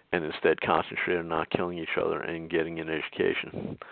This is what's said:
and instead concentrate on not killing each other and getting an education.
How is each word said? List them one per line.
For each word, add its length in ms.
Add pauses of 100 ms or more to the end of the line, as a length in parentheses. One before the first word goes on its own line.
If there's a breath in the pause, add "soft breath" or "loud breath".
(140 loud breath)
and 100
instead 380
concentrate 560
on 100
not 220
killing 280
each 240
other 200
and 280
getting 300
an 80
education. 880 (140 loud breath)